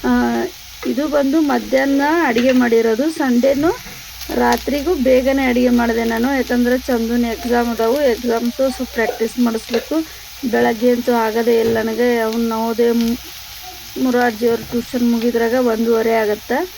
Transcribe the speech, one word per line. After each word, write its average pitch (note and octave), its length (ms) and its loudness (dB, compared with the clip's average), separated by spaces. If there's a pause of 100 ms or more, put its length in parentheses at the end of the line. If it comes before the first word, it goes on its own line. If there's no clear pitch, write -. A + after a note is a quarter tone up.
ಆ, B2+ 40 2 (760)
ಇದು B3+ 200 -2
ಬಂದು C#4+ 340 2
ಮಧ್ಯಾಹ್ನ C4+ 600 2 (240)
ಅಡುಗೆ B3 260 2
ಮಾಡಿರೋದು. A#3 600 2
ಸಂಡೇನು C#4 600 2 (640)
ರಾತ್ರಿಗೂ B3+ 580 0
ಬೇಗನೆ C4 520 2
ಅಡುಗೆ B3 240 2
ಮಾಡಿದೆ A#3 340 2
ನಾನು. A#3 320 0
ಯಾಕಂದ್ರೆ B3 420 0
ಚಂದನ್ A#3+ 480 -2
ಎಕ್ಸಾಮ್ A#3+ 440 -2
ಅದಾವು, A3+ 320 0
ಎಕ್ಸಾಮ್ಸು A#3+ 680 0
ಸ್ವಲ್ಪ B3+ 220 -8
ಪ್ರಾಕ್ಟೀಸ್ A3+ 460 -2
ಮಾಡಿಸ್ಬೇಕು. A#3 560 -2 (560)
ಬೆಳಗ್ಗೆ A#3+ 400 2
ಅಂತೂ A#3+ 200 0
ಆಗೋದೇ A3+ 480 2
ಇಲ್ಲ A3+ 220 2
ನನಗೆ. A#3 380 0
ಅವ್ನು A3+ 300 0
ನವೋದಯ A3+ 420 0
ಮು-, A#3 280 0 (840)
ಮುರಾರ್ಜಿಯವ್ರ A#3+ 680 2
ಟ್ಯೂಷನ್ A#3+ 420 -2
ಮುಗಿದ್ರಾಗ A#3 420 0
ಒಂದೂವರೆ A3+ 600 2
ಆಗತ್ತೆ. G#3+ 420 0 (220)